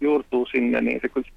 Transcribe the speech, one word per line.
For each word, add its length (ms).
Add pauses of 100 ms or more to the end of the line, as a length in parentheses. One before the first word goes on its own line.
juurtuu 440
sinne, 360
niin 200
se 80
kyllä 280